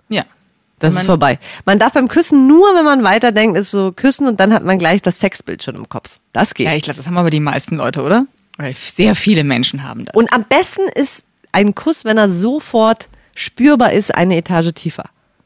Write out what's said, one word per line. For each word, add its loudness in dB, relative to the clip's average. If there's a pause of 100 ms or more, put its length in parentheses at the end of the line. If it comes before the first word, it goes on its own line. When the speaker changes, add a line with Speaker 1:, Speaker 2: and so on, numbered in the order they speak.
Speaker 1:
Ja. -6 (540)
Speaker 2:
Das 2
Speaker 1:
Wenn 0
Speaker 2:
ist -
Speaker 1:
man -2
Speaker 2:
vorbei. 2 (280)
Man 4
darf 2
beim 2
Küssen 2
nur, 6
wenn 2
man 2
weiterdenkt, 2
ist -2
so -2
küssen 0
und -2
dann 4
hat 0
man 0
gleich 0
das -2
Sexbild -6
schon -10
im -16
Kopf. -14 (120)
Das -2
geht. -4
Speaker 1:
Ja, 0
ich -4
glaub, -8
das -14
haben -4
aber 2
die 0
meisten -4
Leute, -4
oder? 0 (320)
Oder -8
sehr -2
viele 0
Menschen -2
haben -14
das. -8
Speaker 2:
Und 2
am 0
besten 0 (120)
ist -2 (280)
ein 2
Kuss, -6
wenn 0
er 4
sofort 0 (260)
spürbar 2
ist, -2
eine 2
Etage 0
tiefer. -10 (420)